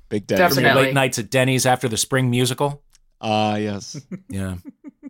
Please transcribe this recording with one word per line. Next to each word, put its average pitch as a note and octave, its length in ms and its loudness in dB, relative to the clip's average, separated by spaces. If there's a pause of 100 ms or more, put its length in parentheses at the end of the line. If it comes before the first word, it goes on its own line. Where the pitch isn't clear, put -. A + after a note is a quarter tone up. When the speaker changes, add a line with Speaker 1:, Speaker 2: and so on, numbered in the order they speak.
Speaker 1:
Big G#2 200 -4
Denny's. - 280 4
Speaker 2:
From C3+ 80 2
your C3 60 4
Speaker 3:
Definitely. C3+ 200 4
Speaker 2:
late C3+ 40 -2
nights C3 260 0
at G2+ 100 -6
Denny's C3 360 2
after B2+ 240 2
the A2 80 -4
spring C3 320 0
musical. B2+ 520 -2 (380)
Speaker 1:
Ah, G#2+ 360 0
yes. G#2 440 -6 (160)
<laughs> - 140 -16
Speaker 2:
Yeah. F#2+ 260 -6 (540)